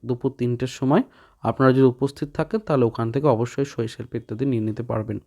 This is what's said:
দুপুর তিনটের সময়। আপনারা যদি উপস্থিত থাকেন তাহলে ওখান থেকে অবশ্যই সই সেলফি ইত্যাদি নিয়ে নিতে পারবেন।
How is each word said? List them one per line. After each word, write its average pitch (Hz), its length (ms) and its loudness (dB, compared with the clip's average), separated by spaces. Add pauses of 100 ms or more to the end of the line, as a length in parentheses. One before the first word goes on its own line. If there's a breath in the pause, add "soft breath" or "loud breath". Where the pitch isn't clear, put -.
দুপুর 123 320 -2
তিনটের 123 400 -2
সময়। 147 240 2 (400 soft breath)
আপনারা 135 300 4
যদি 131 220 6
উপস্থিত 139 400 -4
থাকেন 165 260 -2
তাহলে 139 240 2
ওখান 113 280 0
থেকে 139 140 0
অবশ্যই 123 380 0
সই 120 240 -6
সেলফি - 300 -10
ইত্যাদি 117 280 -8
নিয়ে 123 160 0
নিতে 110 200 -4
পারবেন। 110 440 -4